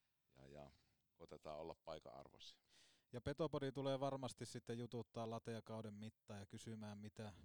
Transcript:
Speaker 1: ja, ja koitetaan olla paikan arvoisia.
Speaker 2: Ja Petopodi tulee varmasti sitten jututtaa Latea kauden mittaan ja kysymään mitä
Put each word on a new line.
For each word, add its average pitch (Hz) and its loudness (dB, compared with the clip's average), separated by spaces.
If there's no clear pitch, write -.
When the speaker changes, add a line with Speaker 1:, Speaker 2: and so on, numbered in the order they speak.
Speaker 1:
ja, 65 -16
ja 71 -8
koitetaan 78 -4
olla 80 -2
paikan 78 -2
arvoisia. - -12
Speaker 2:
Ja 123 -2
Petopodi 143 4
tulee 135 6
varmasti 135 2
sitten 117 -2
jututtaa 117 0
Latea 113 0
kauden 110 -2
mittaan 104 -6
ja 98 -4
kysymään 107 -4
mitä 104 -4